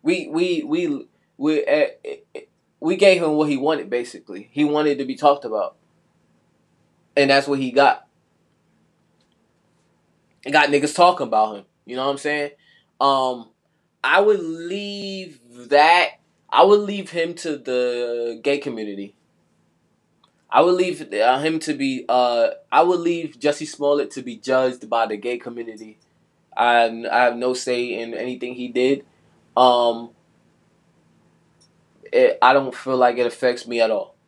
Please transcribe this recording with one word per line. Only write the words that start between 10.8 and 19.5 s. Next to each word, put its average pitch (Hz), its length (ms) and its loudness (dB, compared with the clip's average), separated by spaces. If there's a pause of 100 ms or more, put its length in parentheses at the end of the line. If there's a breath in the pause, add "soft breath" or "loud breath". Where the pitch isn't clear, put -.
talking 175 320 4
about 107 280 0
him. 101 100 -18 (200)
You 123 100 -14
know 131 100 -4
what 143 60 -2
I'm 139 60 -4
saying? 147 340 -4 (480 soft breath)
Um, 131 500 0 (540)
I 156 160 4
would 202 220 2
leave 185 960 -10 (300)
that, 160 400 6 (400)
I - 160 6
would 208 160 6
leave 202 300 -8
him 170 240 -4
to 151 220 -8
the 120 840 -4
gay 143 140 0
community. 104 580 -10 (1300)